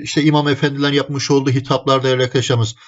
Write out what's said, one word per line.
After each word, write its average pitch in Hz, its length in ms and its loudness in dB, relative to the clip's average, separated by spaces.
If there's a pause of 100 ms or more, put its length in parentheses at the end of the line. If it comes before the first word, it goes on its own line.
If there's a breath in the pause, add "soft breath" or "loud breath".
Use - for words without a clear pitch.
işte 143 200 -2
imam 147 240 2
efendilerin 143 460 0
yapmış 139 380 -2
olduğu 135 180 2
hitaplar 131 540 0
değerli 127 200 0
arkadaşlarımız. 123 520 0 (120)